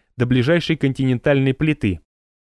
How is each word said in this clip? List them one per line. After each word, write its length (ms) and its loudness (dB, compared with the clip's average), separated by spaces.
до 100 -2
ближайшей 500 0
континентальной 800 0
плиты. 460 -2